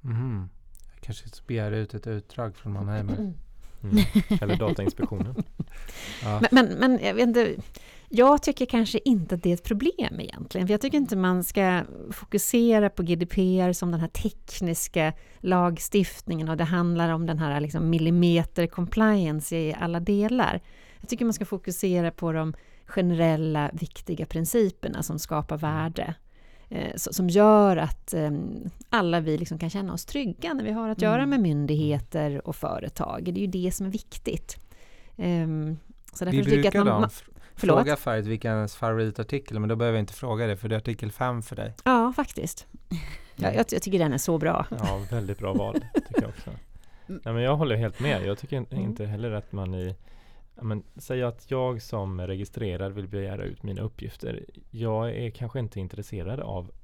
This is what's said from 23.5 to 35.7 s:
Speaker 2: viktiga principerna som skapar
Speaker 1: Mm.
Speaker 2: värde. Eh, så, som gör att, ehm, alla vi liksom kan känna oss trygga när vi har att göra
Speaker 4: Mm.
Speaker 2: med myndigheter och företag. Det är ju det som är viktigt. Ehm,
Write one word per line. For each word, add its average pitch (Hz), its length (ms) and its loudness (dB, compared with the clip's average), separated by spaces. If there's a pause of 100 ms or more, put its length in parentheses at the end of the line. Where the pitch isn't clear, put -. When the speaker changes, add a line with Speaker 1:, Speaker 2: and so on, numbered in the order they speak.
Speaker 2:
viktiga 160 520 -6
principerna 165 800 0
som 156 160 -4
skapar 151 380 -4
Speaker 1:
Mm. 151 180 -2
Speaker 2:
värde. 165 380 -4 (560)
Eh, - 260 -6
så, - 180 -6
som 180 160 2
gör 208 480 8
att, - 360 -2
ehm, 151 560 -2 (200)
alla 175 300 4
vi 156 180 0
liksom 160 220 -4
kan 165 100 -4
känna 190 240 -4
oss 170 120 -6
trygga 285 480 -4
när 269 100 -2
vi 214 80 -2
har 220 180 -2
att 220 120 -2
göra 214 220 4
Speaker 4:
Mm. 277 60 0
Speaker 2:
med 277 100 2
myndigheter 151 1080 0
och 156 80 -6
företag. - 680 -6
Det 180 160 -4
är - 20 0
ju 202 60 0
det 185 240 -2
som - 140 -4
är 190 60 -4
viktigt. - 680 -8 (600)
Ehm, 160 600 -2 (360)